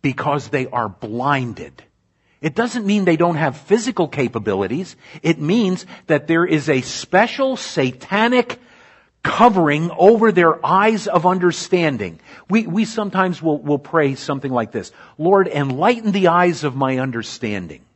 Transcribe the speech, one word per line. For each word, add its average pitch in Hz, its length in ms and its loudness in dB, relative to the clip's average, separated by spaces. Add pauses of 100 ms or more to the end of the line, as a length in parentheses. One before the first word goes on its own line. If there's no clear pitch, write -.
Because 143 480 -4
they 131 180 -4
are 117 200 -4
blinded. 117 960 -6 (580)
It 156 140 -4
doesn't 233 300 -4
mean 202 200 0
they 165 120 4
don't 175 180 2
have 143 220 -2
physical 214 500 -2
capabilities. 110 880 -4 (280)
It 160 160 0
means 185 460 0 (220)
that 147 200 0
there 165 180 2
is 151 240 0
a 135 120 2
special 240 760 0
satanic 214 1000 -2 (640)
covering 170 680 2
over 214 400 6
their 170 320 4
eyes 208 440 2
of 170 180 2
understanding. 165 920 0 (280)
We, 220 200 0
we 190 180 0
sometimes 185 560 -2
will, 151 160 0
will 143 220 -2
pray 143 340 0
something 135 380 -6
like 120 200 -2
this, 104 200 -8 (260)
"Lord, 185 300 4
enlighten 160 640 0
the 185 160 2
eyes 170 360 2
of 131 120 -4
my 131 240 0
understanding." 107 840 -6 (140)